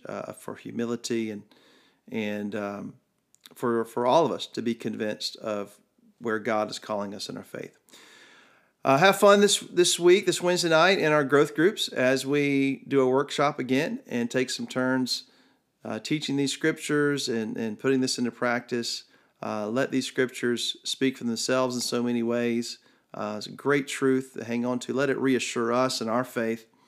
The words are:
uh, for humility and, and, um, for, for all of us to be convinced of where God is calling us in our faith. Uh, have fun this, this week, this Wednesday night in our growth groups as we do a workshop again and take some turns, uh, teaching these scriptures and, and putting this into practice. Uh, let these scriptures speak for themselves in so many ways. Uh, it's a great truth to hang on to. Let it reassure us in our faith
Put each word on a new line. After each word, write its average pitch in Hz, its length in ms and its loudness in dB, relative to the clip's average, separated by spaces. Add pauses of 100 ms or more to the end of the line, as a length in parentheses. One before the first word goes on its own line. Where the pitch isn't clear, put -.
uh, 104 280 -10
for 107 220 -14
humility 117 760 -4
and, 104 100 -10 (720)
and, 104 420 -4
um, 104 400 -8 (640)
for, 117 300 0
for 120 200 -2
all 147 180 6
of 123 80 0
us - 140 -6
to - 160 -8
be 117 140 -2
convinced 107 600 -6
of 104 420 -8 (400)
where 113 180 -2
God 107 320 -2
is 107 80 -10
calling 101 380 -8
us 101 120 -10
in 104 100 -10
our 98 60 -14
faith. - 360 -14 (1080)
Uh, 135 120 6
have 190 220 6
fun 202 220 8
this, 202 180 4
this - 400 2
week, 180 260 6
this 170 160 0
Wednesday 175 280 2
night 170 300 6
in 156 120 2
our 151 140 4
growth 147 280 4
groups 190 360 0
as 131 360 2
we 139 600 0
do 139 140 4
a 127 80 4
workshop 143 500 2
again 139 480 0
and 120 240 -2
take 131 180 0
some - 160 -8
turns, 127 600 -2 (580)
uh, 110 160 -8
teaching 151 380 -4
these 139 160 0
scriptures 147 720 0
and, 113 300 -4
and 110 200 -6
putting 135 220 2
this 127 180 -2
into 120 140 -2
practice. 120 720 -4 (400)
Uh, 107 240 -4
let 120 240 -2
these 131 140 0
scriptures 120 800 -2
speak 135 320 -2
for 123 80 -8
themselves 123 500 -2
in 120 60 -4
so 120 200 -2
many 120 220 0
ways. 120 540 -2 (360)
Uh, 107 240 -6
it's 101 100 -10
a - 40 -14
great 139 340 0
truth 131 520 0
to - 80 -8
hang 120 200 -2
on 123 140 -2
to. 135 140 -6
Let 139 160 0
it 131 80 0
reassure 120 560 0
us 127 260 0
in 113 80 -4
our 117 160 0
faith 113 420 -4 (220)